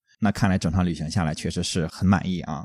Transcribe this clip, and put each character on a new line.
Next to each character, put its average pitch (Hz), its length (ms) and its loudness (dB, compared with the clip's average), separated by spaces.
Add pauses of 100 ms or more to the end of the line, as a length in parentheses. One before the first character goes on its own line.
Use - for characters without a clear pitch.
(200)
那 104 120 2
看 101 160 2
来 92 80 4
整 87 160 0
场 90 140 2
旅 87 80 0
行 78 160 -6
下 90 120 0
来 78 120 0
确 87 160 -6
实 87 120 -2
是 85 260 -2
很 - 200 0
满 98 180 4
意 90 140 -4
啊。 - 240 -8